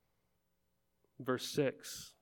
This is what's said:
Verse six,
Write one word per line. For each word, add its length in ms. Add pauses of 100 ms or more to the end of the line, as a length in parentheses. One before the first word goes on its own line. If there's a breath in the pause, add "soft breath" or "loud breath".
(1200)
Verse 260
six, 760